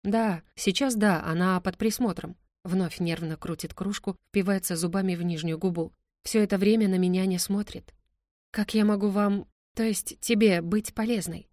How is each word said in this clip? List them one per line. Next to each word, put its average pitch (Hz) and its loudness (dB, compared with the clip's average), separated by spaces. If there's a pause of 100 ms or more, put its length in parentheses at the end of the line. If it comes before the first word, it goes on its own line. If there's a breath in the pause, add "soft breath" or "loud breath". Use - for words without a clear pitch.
«Да, 202 0 (140)
сейчас 247 0
да, 202 2
она 180 0
под 180 -6
присмотром». 214 -2 (300)
Вновь 185 -2
нервно 165 -2
крутит 165 -8
кружку, 196 -6 (140)
впивается 190 0
зубами 180 0
в 170 -6
нижнюю 165 -2
губу. 170 -2 (300)
«Все - 2
это 202 2
время 208 4
на 190 2
меня 180 2
не 190 0
смотрит». - -4 (580)
«Как 214 -4
я 214 4
могу 208 2
вам... 202 0 (280)
то 226 -2
есть - -2
тебе, 208 4
быть 208 -2
полезной?» 220 -4